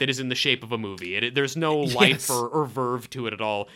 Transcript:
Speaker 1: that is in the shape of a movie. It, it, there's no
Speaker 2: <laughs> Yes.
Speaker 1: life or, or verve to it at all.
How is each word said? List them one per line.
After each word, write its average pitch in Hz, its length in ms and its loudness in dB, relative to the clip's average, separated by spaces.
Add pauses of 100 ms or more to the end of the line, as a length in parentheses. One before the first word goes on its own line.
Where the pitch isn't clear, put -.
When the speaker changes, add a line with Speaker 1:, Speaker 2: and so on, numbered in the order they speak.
Speaker 1:
that 135 100 2
is 127 80 -2
in 131 100 -4
the 123 60 -2
shape 127 300 2
of 113 80 -12
a 117 60 2
movie. 95 360 -8
It, 104 80 -2
it, 123 140 -2
there's 139 200 0
no 156 260 2
Speaker 2:
<laughs> - 20 0
Yes. 131 100 0
Speaker 1:
life 131 360 4
or, 120 180 2
or 151 160 0
verve 123 460 -2
to 120 180 -4
it 107 40 -4
at 101 80 -8
all. 107 360 0